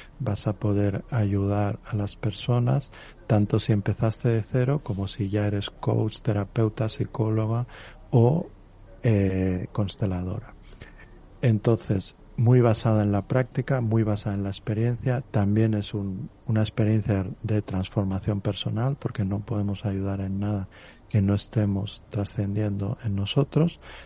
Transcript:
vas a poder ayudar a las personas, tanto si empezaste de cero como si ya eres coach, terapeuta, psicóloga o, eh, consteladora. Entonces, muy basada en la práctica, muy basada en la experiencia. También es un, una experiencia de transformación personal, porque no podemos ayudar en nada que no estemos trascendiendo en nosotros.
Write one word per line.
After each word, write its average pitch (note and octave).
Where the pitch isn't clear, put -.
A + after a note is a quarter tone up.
vas G#2
a A2
poder G2+
ayudar G2+
a -
las G#2
personas, A#2+
tanto G#2+
si -
empezaste G#2+
de A2+
cero C3+
como G2
si G2+
ya G#2
eres G2+
coach, A2
terapeuta, A2
psicóloga A2
o, B2+
eh, F#2+
consteladora. F#2+
Entonces, A2
muy B2
basada A2+
en G#2
la G2+
práctica, B2+
muy A2+
basada G#2
en G2
la G2
experiencia. A#2+
También G#2+
es G2+
un, G2
una A2
experiencia G#2+
de G#2+
transformación F#2+
personal, A2
porque -
no G2+
podemos G2+
ayudar G2
en G2
nada G2+
que A2
no G2
estemos G2+
trascendiendo G2+
en G2+
nosotros. C#3